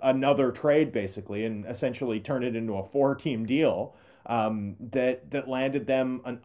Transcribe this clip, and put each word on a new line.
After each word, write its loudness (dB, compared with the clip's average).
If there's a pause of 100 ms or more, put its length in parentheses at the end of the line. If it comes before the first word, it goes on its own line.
another 4
trade, 2
basically, -4
and -6
essentially -4
turn -4
it -2
into -2
a -4
four-team 0
deal, 2 (300)
um, -2
that, -2
that -4
landed -2
them 0
an -8